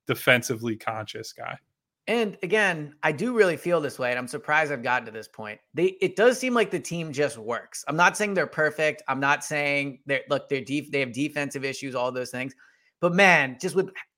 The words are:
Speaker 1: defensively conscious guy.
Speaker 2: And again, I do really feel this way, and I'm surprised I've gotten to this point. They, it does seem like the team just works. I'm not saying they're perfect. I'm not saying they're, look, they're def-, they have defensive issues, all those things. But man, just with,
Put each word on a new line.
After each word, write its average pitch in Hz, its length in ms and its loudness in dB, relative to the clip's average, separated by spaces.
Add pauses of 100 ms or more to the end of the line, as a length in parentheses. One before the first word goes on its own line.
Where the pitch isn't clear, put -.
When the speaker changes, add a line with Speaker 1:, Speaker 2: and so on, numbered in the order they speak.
Speaker 1:
defensively 120 680 0
conscious 110 600 -8
guy. - 240 -12 (480)
Speaker 2:
And 214 360 0
again, 175 600 0
I 156 100 2
do 214 220 -2
really 185 240 6
feel 170 240 2
this 135 160 -6
way, 123 100 0
and 123 100 0
I'm 123 100 -4
surprised 151 440 0
I've 123 100 -6
gotten 123 220 0
to 113 80 -12
this 110 160 -12
point. 107 320 -12 (140)
They, 180 140 2 (120)
it - 160 0
does 240 220 6
seem 254 160 -2
like 220 160 2
the 175 100 -4
team 165 320 -6
just 139 240 0
works. 110 500 -8
I'm 143 100 -2
not 185 200 6
saying 208 160 -2
they're 165 140 2
perfect. 151 600 0
I'm 135 120 -2
not 143 240 2
saying 143 640 -2
they're, 135 240 0
look, 139 180 -2
they're 135 160 -2
def-, 143 260 -6
they 139 100 0
have 127 120 -4
defensive 143 540 -4
issues, 131 280 -8
all 127 160 0
those 127 200 -6
things. 131 240 -8 (460)
But 170 140 2
man, 165 460 6
just 175 160 -4
with, 190 140 2 (280)